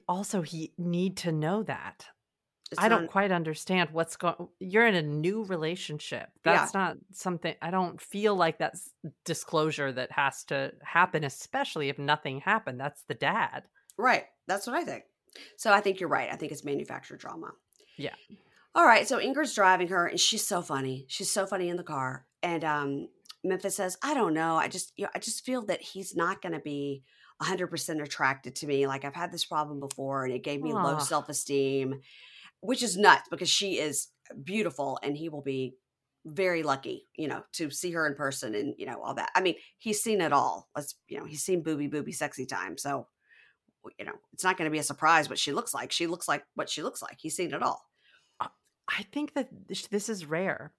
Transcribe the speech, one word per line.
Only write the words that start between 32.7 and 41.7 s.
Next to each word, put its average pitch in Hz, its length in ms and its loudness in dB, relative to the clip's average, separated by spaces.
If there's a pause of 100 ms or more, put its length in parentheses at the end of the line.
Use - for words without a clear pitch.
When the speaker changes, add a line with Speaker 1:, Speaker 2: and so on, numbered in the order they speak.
Speaker 2:
is 185 140 0
nuts 185 320 8
because 175 200 -2
she 185 300 2
is 147 300 -2 (340)
beautiful, 143 580 -2
and 143 140 -2
he 160 140 -6
will 151 120 -8
be 131 360 -4 (480)
very 170 380 0
lucky, 135 520 -2
you 151 120 -4
know, - 160 -6 (100)
to 156 180 -4
see 180 200 -4
her 165 140 0
in 143 100 0
person 135 380 -4
and, 104 240 -2
you - 80 -10
know, 120 160 -8
all 139 120 -6
that. - 220 -4
I 185 60 4
mean, 180 140 2 (220)
he's - 260 -2
seen 220 180 2
it 151 120 2
all. 123 420 2
Let's, 143 200 -8 (120)
you 160 100 -10
know, 160 80 -10
he's 156 180 -8
seen 180 200 2
booby, 147 240 -2